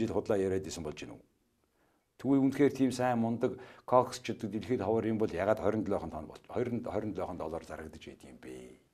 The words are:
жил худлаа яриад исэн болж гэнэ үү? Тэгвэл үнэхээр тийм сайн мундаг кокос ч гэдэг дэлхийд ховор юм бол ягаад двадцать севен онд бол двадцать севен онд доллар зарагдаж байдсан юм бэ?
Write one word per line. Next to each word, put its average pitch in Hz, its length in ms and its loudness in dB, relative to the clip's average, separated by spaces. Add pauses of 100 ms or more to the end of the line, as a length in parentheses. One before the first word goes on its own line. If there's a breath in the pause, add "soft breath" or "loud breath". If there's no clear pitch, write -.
жил 104 120 0
худлаа 101 280 2
яриад 95 240 2
исэн 78 240 -6
болж 76 160 -10
гэнэ - 80 -14
үү? - 220 -20 (800)
Тэгвэл 135 320 4
үнэхээр 135 260 6
тийм 135 220 2
сайн 123 240 2
мундаг 117 400 0 (240 loud breath)
кокос 123 400 4
ч 117 100 -4
гэдэг 104 460 -4
дэлхийд 95 80 -2
ховор 110 180 2
юм 110 140 0
бол 101 160 0
ягаад 98 240 4
двадцать 104 240 0
севен 87 320 -2
онд 78 160 -10
бол - 160 -18
двадцать 117 240 -4
севен 107 400 -4
онд 87 320 -6
доллар 80 240 -6
зарагдаж 78 400 -12
байдсан - 240 -18
юм - 80 -20
бэ? 64 400 -16 (160)